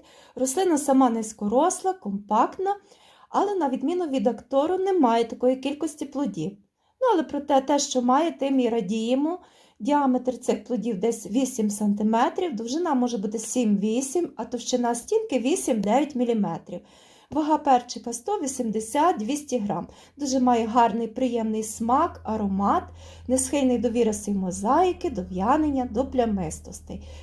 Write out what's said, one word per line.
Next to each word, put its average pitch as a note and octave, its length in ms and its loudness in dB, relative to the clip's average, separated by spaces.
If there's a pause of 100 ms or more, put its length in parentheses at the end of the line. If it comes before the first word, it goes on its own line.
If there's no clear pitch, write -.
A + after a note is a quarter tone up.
(360)
Рослина D#4+ 420 0
сама C4+ 320 4
низькоросла, A#3 840 0
компактна, B3 840 -2 (540)
але G4+ 260 0
на D4+ 140 0
відміну D#4+ 380 -2
від C4 200 0
Актору C#4 500 0
не F#4+ 160 0
має A#3 300 4
такої B3 320 0
кількості D4 500 -6
плодів. G3+ 460 -4 (500)
Ну, C5 120 4
але D#4+ 100 2
проте C#4+ 380 0
те, C#4+ 180 0
що B3+ 220 -2
має, C4+ 300 2
тим C4+ 280 0
і A#3+ 100 2
радіємо. A#3 680 0 (400)
Діаметр B3+ 580 2
цих - 260 -2
плодів A3+ 360 -2
десь A3+ 280 -2
вісім A3+ 420 0
сантиметрів, A3 840 0
довжина C#4+ 380 -2
може A#3+ 240 0
бути G#3 220 -4
сім-вісім, A3+ 1000 0
а A#3 80 -8
товщина A#3+ 500 -2
стінки G#4 440 0
вісім-дев'ять B3+ 760 2
міліметрів. G3+ 680 -2 (520)
Вага G3+ 240 2
перчика A#3+ 560 0
сто G4+ 280 -4
вісімдесят, B3+ 760 0
двісті B3+ 420 -4
грам. F#3 280 -4 (300)
Дуже C4+ 220 -2
має A#3+ 280 2
гарний, A3+ 400 2
приємний A3 560 -2
смак, B3+ 600 0
аромат, G3+ 600 0 (440)
не B3+ 100 2
схильний C4 400 2
до A#3 120 0
віруси G#3+ 420 0
мозаїки, A3+ 800 0
до G#3 120 -4
в'янення, B3+ 720 0
до A#3+ 140 0
плямистостей. G#3 1040 -4 (160)